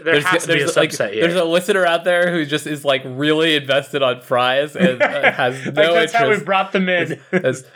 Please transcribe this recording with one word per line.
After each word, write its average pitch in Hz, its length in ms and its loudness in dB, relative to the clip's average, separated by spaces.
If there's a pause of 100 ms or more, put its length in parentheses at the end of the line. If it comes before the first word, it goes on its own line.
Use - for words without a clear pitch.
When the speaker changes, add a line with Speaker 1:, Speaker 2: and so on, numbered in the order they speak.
Speaker 1:
There's, 151 200 2
Speaker 2:
has 180 180 0
to 151 60 -6
be 165 60 0
a 147 40 2
Speaker 1:
there's, 160 180 -2
like, 156 140 2
Speaker 2:
subset 107 220 -4
here. 107 100 -2
Speaker 1:
there's 170 120 2
a 180 100 0
listener 185 400 0
out 170 200 0
there 175 280 2
who 165 120 -2
just 147 240 -4
is, 143 160 -8
like, 135 200 0
really 151 520 2
invested 139 460 -2
on 127 180 0
Fry's 131 560 0
and, 131 260 2
uh, - 300 2
Speaker 2:
<laughs> - 0 -
Speaker 1:
has 135 340 -2
Speaker 2:
Like, 135 80 -8
Speaker 1:
no 160 200 2
Speaker 2:
that's 165 180 2
how 233 120 2
we 220 60 2
Speaker 1:
interest. 175 160 -2
Speaker 2:
brought 190 260 0
them 190 160 0
in. 170 240 0
Speaker 1:
It's, - 100 -10 (100)
it's, 131 300 -2 (140)